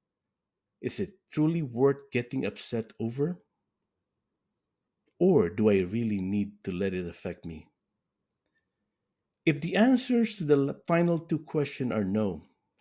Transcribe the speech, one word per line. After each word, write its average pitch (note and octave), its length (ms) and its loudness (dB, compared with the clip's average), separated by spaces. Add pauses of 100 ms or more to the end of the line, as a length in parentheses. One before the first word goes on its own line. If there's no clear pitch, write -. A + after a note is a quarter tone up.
(800)
Is - 180 -6
it - 220 -8 (100)
truly D#3+ 320 0
worth C3+ 480 0
getting A#2+ 340 -4
upset - 540 -6
over? C#3 420 -4 (1800)
Or D#3 280 6
do G#2+ 220 2
I G2+ 120 6
really G#2+ 380 -2
need G2+ 440 -4
to G2 80 -6
let F#2 220 -2
it F2+ 120 -4
affect E2+ 400 -10
me?" D#2 240 -16 (1700)
If C#3+ 160 0
the F3 160 -4
answers A#3 640 2
to E3 60 -6
the D3 120 4
l-, C#3 280 0
final E3+ 360 2
two D#3+ 180 -4
questions C#3 540 -4
are G#2 120 0
no, F#2+ 440 -2 (320)